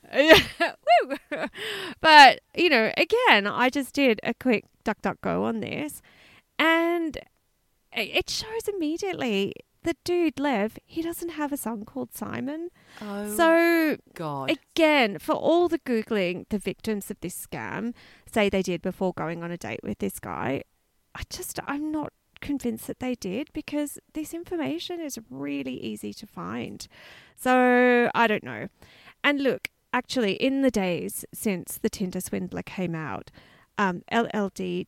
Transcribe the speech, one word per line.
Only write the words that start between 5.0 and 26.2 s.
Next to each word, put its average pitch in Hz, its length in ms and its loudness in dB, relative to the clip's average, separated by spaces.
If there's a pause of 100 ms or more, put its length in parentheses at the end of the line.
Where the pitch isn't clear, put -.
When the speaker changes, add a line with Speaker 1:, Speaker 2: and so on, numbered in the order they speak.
Speaker 1:
on 226 180 -2
this, - 420 -10 (560)
and 330 600 0 (760)
it - 380 -4
shows 440 380 -6
immediately 311 880 -4 (280)
the 330 220 -4
dude, 349 360 0
Lev, 277 460 -2
he 330 160 -8
doesn't 339 280 -8
have 294 220 -6
a 285 40 -4
son 226 280 -8
called - 300 -10
Simon. 269 560 -8 (320)
Speaker 2:
Oh, 208 320 -8
Speaker 1:
So, 330 640 4 (180)
Speaker 2:
God. 143 360 -6
Speaker 1:
again, 285 680 4
for - 160 -4
all 349 340 4
the 330 100 0
Googling 208 720 -2
the 208 100 -2
victims 202 520 -6
of 196 100 -10
this - 260 -10
scam 123 460 -8 (380)
say 208 180 2
they 190 140 0
did 180 180 -4
before 185 320 -4
going 170 300 -8
on 170 80 -8
a 175 80 -8
date - 240 -10
with - 160 -8
this 196 200 -6
guy, 101 440 -6 (520)
I - 140 -12
just, - 380 -10
I'm 302 260 -6
not 302 200 -6 (280)
convinced 240 460 -6
that - 140 -10
they 254 140 -4
did 226 380 -6
because 294 460 -6 (160)
this 302 200 -8
information 339 680 -6
is 285 180 -10 (120)
really 269 480 -8
easy 214 360 -10
to - 120 -18